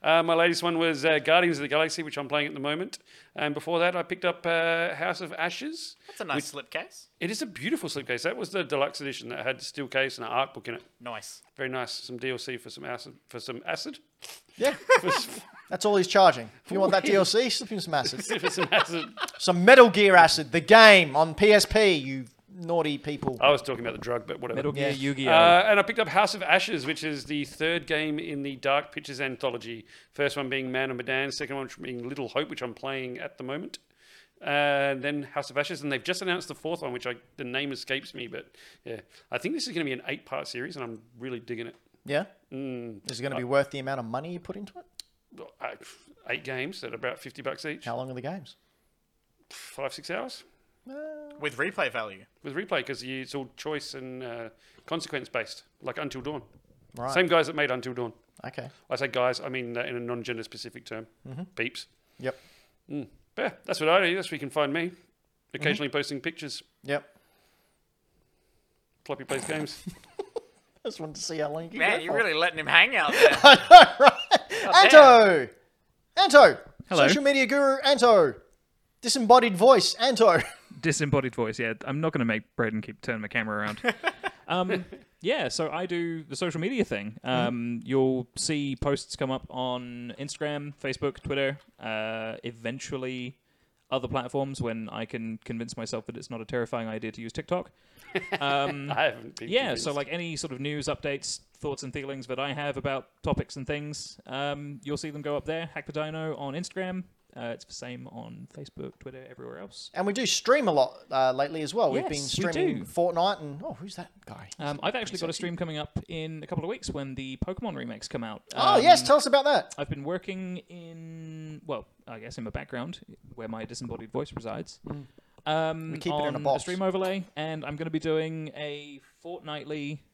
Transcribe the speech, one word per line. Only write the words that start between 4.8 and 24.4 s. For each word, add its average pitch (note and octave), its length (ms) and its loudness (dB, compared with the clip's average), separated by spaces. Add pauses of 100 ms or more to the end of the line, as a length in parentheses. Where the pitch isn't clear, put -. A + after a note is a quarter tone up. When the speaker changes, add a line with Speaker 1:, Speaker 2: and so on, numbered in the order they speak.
Speaker 1:
House F3 280 -4
of E3+ 100 -12
Ashes. B3+ 640 -8 (100)
Speaker 2:
That's - 140 -20
a G#3+ 40 -4
nice C#3+ 300 -4
Speaker 1:
Which - 160 -12
Speaker 2:
slipcase. - 360 -10 (120)
Speaker 1:
It E3+ 120 -4
is G#3+ 120 -6
a C#4 40 -6
beautiful F#3 420 -6
slipcase. B2 340 -6
That G3+ 140 -2
was G#3 140 -8
the F#3+ 120 -4
deluxe C#3 380 -2
edition B2 300 -10
that - 140 -10
had B2+ 180 -4
steel - 260 -10
case C3+ 300 -2
and A#2 80 -10
an A#2 60 -8
art C3+ 220 -2
book A#2+ 140 -14
in A#2 60 -8
it. A#2+ 80 -14 (180)
Speaker 2:
Nice. A#2 420 -14 (140)
Speaker 1:
Very C3 140 -6
nice. B2+ 220 -8
Some - 260 -12
D C3 120 -6
L B2 80 -6
C B2+ 200 -10
for A#2 120 -18
some C#3 140 -18
acid, B2 300 -12 (140)
for A#2+ 120 -14
some B2 260 -12
acid. E3 320 -8 (600)
Speaker 3:
Yeah. C4+ 160 -2
Speaker 1:
<laughs> - 260 4
For - 80 -4
s- - 320 -4 (300)
Speaker 3:
That's F#3 160 -6
all G#3 100 4
he's F#3 100 2
charging. D#3 440 4 (160)
If - 60 -18
you F#3+ 60 -2
want F#3+ 140 4
that F#3+ 120 4
Speaker 1:
Weird. G3+ 80 2
Speaker 3:
D G3 40 6
L F#3+ 80 6
C, A#3 260 2
slip - 200 -4
him G#3 100 -6
some D#3 140 -6
acid. C3 300 -2
Speaker 1:
<laughs> A3 160 -4
For - 100 -2
some - 200 -2
acid. E3 360 0 (320)
Speaker 3:
Some F3 260 2
Metal B3 260 12
Gear G3 240 6
acid, D#3 380 8
the E3 80 2
game F#3+ 560 10
on D#3+ 180 2
P G#3 180 6
S G3+ 140 8
P, G#3 280 4
you C3+ 320 -4 (320)
naughty E3 380 -2
people. C#3+ 420 -6
Speaker 1:
I C3+ 120 6
was C#3 100 2
talking A#2+ 240 -6
about A2+ 80 -6
the A2+ 100 -12
drug, A#2+ 240 -4
but - 140 -10